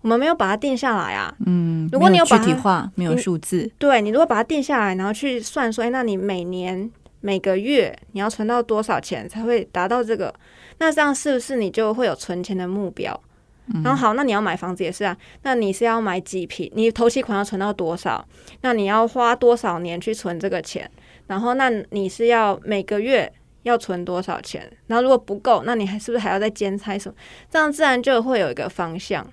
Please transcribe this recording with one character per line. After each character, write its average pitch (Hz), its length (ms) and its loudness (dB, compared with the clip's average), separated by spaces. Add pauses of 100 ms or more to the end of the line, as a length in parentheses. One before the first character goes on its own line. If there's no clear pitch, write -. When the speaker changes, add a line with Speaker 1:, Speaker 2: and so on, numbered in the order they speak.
Speaker 1:
我 226 80 -2
们 233 100 4
没 269 80 2
有 330 80 4
把 226 140 0
它 202 80 0
定 262 200 0
下 233 200 0
来 104 180 -2
啊。 98 200 -4 (100)
Speaker 2:
嗯， 165 480 0
Speaker 1:
如 - 60 2
果 - 100 8
你 190 80 8
有 339 80 8
把 233 140 6
它 220 60 2
Speaker 2:
没 180 60 4
有 160 40 4
具 - 0 -
体 - 80 -4
化， 190 320 0
没 180 100 -2
有 165 120 0
数 175 200 -2
字。 160 220 -2
Speaker 1:
你， 214 180 -4
对， 277 240 4
你 208 80 -2
如 220 80 0
果 311 80 8
把 262 120 0
它 220 80 2
定 302 180 -2
下 262 160 0
来， 202 160 0
然 185 120 -4
后 208 60 -2
去 247 260 -2
算 233 320 -2
说， 226 140 -2
哎， 233 60 0
那 254 120 -2
你 214 140 0
每 185 280 -2
年、 185 440 -6 (320)
每 196 200 -2
个 190 180 0
月 220 380 0 (160)
你 196 80 -6
要 208 100 -2
存 220 160 -6
到 240 160 0
多 226 180 -2
少 214 200 -2
钱 131 280 -8
才 220 140 -10
会 226 300 0
达 180 160 -2
到 240 160 0
这 220 120 -2
个？ 170 160 -6 (460)
那 320 140 2
这 302 80 4
样 294 120 4
是 294 200 -2
不 254 80 2
是 269 160 -6
你 214 140 0
就 214 220 0
会 240 140 0
有 170 80 2
存 180 300 -8
钱 196 120 -4
的 180 120 -4
目 190 240 -4
标？ - 260 -8 (560)
Speaker 2:
嗯。 160 80 -2
Speaker 1:
然 247 100 2
后 269 60 2
好， 220 160 2
那 269 80 0
你 269 80 2
要 208 100 2
买 190 140 -2
房 180 220 -6
子 185 80 -4
也 165 80 -4
是 196 100 -6
啊， 185 140 -2 (260)
那 262 140 0
你 208 160 0
是 190 120 -2
要 226 160 2
买 190 200 -2
几 180 260 -6
平？ - 280 -10
你 220 140 4
头 233 220 2
期 269 100 -2
款 214 160 -2
要 196 60 0
存 202 160 -4
到 202 140 -2
多 170 240 -2
少？ - 280 -4 (360)
那 254 140 0
你 208 100 0
要 220 240 2
花 247 260 2
多 240 220 6
少 190 240 -4
年 175 200 -6
去 220 140 -4
存 175 240 -6
这 196 100 -4
个 185 140 -2
钱？ - 260 -10 (380)
然 196 140 -4
后 240 140 0
那 262 140 2 (220)
你 196 180 -4
是 226 180 -2
要 220 360 4
每 202 220 -2
个 202 160 -2
月 226 320 0 (320)
要 240 120 2
存 185 280 -4
多 180 180 -4
少 - 180 -6
钱？ - 300 -14 (160)
然 233 100 0
后 240 60 4
如 254 60 4
果 262 100 8
不 208 180 -4
够， 214 280 4
那 240 100 -2
你 214 100 0
还， 196 140 -4
是 233 140 -8
不 233 40 0
是 220 60 0
还 208 80 -2
要 190 80 0
再 214 100 0
兼 202 300 -4
差 202 180 -6
什 202 120 -8
么？ 185 60 -16 (360)
这 320 80 2
样 302 140 2
自 302 100 0
然 262 180 4
就 247 220 2
会 247 160 0
有 160 140 0
一 - 20 -8
个 - 140 -4
方 165 320 -6
向。 165 320 -6